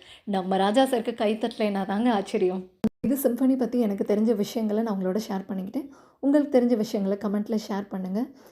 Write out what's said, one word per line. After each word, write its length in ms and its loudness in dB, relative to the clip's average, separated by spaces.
நம்ம 340 0
ராஜா 260 4
சாருக்கு 300 0
கைத்தட்டலைன்னா 720 -2
தாங்க 260 0
ஆச்சரியம். 580 0
இது 220 0
சிம்பனி 340 2
பத்தி 220 0
எனக்கு 360 0
தெரிஞ்ச 200 4
விஷயங்களை 480 -2
நான் 160 -2
உங்களோட 280 0
ஷேர் 200 -6
பண்ணிக்கிட்டேன். 400 -6
உங்களுக்கு 400 4
தெரிஞ்ச 180 4
விஷயங்களை 440 0
கமெண்ட்ல 360 -2
ஷேர் 220 -6
பண்ணுங்க. 360 -4